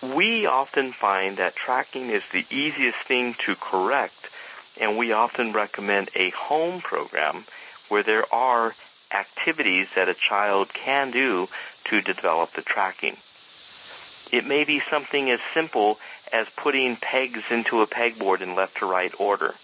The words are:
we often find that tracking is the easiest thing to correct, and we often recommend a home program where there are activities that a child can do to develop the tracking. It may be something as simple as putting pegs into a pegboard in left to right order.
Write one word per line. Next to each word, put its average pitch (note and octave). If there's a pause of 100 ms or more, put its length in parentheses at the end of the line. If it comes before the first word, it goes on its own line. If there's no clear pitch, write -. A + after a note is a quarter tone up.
(140)
we G#3+
often C3+
find G2
that F2+
tracking C3
is G#2
the F2+
easiest C3+
thing B2 (120)
to G2
correct, G2+ (500)
and A2
we A#2
often A2+
recommend G2+
a F#2
home E3+
program - (440)
where G#2
there A2
are A#2 (380)
activities G2
that F#2
a F2
child G2+
can C3+
do A#2 (360)
to G#2+
develop E2+
the D#2+
tracking. - (1120)
It A#2+
may C#3+
be D3
something C#3
as A#2+ (120)
simple A#2+ (340)
as A2
putting C3
pegs B2+
into A#2
a G#2
pegboard G#2+
in F#2
left F#2+
to G#2
right F#2
order. G2+